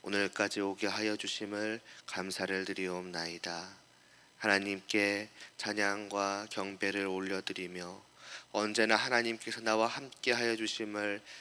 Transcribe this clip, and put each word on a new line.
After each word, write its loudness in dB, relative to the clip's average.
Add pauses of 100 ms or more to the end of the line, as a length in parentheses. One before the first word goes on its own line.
오늘까지 2
오게 0
하여 0
주심을 -4 (260)
감사를 -2
드리옵나이다. -4 (680)
하나님께 2 (300)
찬양과 0
경배를 -2
올려드리며 -4 (500)
언제나 4
하나님께서 2
나와 4
함께 0
하여 2
주심을 -2 (200)